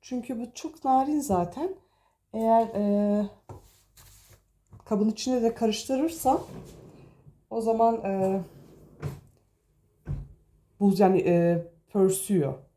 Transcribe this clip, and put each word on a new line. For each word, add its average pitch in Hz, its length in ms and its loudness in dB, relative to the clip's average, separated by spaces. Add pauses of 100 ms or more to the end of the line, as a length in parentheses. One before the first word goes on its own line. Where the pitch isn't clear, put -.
Çünkü 247 380 -8
bu 240 140 -8
çok - 320 -12
narin 277 340 2
zaten. 247 560 -2 (580)
Eğer, 226 420 4
e, 208 500 2 (1600)
kabın 214 240 0
içinde 247 320 -2
de 226 120 0
karıştırırsam 262 880 0 (1080)
o 226 120 -6
zaman, 226 440 2
e, 190 360 0 (2500)
buz 196 200 2
yani, 185 260 4
e, 170 400 2 (280)
pörsüyor. 190 600 0 (240)